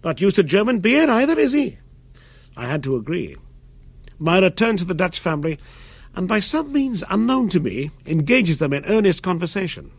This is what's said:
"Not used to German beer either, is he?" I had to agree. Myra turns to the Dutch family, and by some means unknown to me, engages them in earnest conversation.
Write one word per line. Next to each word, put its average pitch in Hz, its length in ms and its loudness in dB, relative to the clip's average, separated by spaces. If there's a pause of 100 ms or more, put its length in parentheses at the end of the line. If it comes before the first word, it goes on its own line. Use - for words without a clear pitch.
"Not 160 160 -4
used 190 160 4
to 202 60 4
German 208 380 2
beer 277 280 4
either, 277 300 2
is 262 140 2
he?" 285 260 -2 (760)
I 120 100 -8
had 143 160 -4
to 135 140 -2
agree. 117 400 -6 (800)
Myra 175 320 4
turns 220 320 0
to 170 40 -4
the 180 160 -4
Dutch 180 160 -2
family, 156 400 -4 (560)
and 185 140 -4
by 214 120 0
some 294 320 -4
means 269 360 -2
unknown 233 420 0
to 175 100 2
me, 131 300 -4 (140)
engages 165 540 2
them 143 140 0
in 143 120 -4
earnest 202 380 2
conversation. 175 760 -4